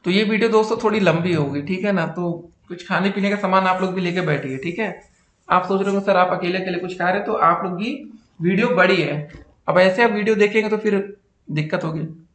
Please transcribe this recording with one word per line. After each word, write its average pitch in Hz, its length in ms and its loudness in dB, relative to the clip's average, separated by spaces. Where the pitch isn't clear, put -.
तो 180 60 0
ये 202 140 4
वीडियो 220 260 2
दोस्तों 220 280 2
थोड़ी 214 220 2
लंबी 170 320 2
होगी, 143 300 0
ठीक 185 220 -4
है 208 80 2
ना, 170 140 0
तो 170 440 -6
कुछ 175 200 -14
खाने 185 240 0
पीने 202 180 0
का 208 80 0
सामान 190 280 2
आप 185 160 0
लोग 180 120 -2
भी 185 80 -2
लेके 175 220 -2
बैठिए। 139 360 -2
ठीक 170 200 -6
है, 202 140 -4
आप 185 180 2
सोच 196 140 0
रहे 196 140 0
हो 196 60 0
सर 196 160 2
आप 180 140 4
अकेले 185 280 -2
अकेले 180 200 -4
कुछ 180 180 -8
खा 170 80 -2
रहे 196 100 0
हैं, 202 100 -4
तो 226 80 -4
आप 175 300 2
लोग 185 120 -4
की 226 180 -4
वीडियो 190 300 2
बड़ी 180 300 4
है, 147 260 -4
अब 170 120 2
ऐसे 190 240 4
आप 226 80 4
वीडियो 208 240 2
देखेंगे 208 340 2
तो 214 100 0
फिर 196 380 -2
दिक्कत 156 360 -4
होगी। 156 240 -6